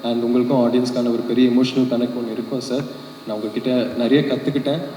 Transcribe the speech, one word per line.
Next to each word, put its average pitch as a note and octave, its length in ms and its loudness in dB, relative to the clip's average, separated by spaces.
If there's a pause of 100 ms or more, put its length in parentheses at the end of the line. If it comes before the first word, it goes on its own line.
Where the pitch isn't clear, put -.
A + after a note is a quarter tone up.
And A#2 180 0
உங்களுக்கும் B2 380 2
ஆடியன்ஸ்க்கான A#2+ 520 2
ஒரு A2+ 160 0
பெரிய B2 200 4
எமோஷனல் B2+ 420 2
கனெக்ட் A#2+ 280 0
ஒண்ணு A#2 140 -4
இருக்கும் A#2 280 -4
சார். B2+ 240 -4 (420)
நான் G#2+ 100 -6
உங்ககிட்ட A#2 520 -2 (100)
நிறைய B2 240 4
கத்துக்கிட்டேன். C#3+ 580 -2 (160)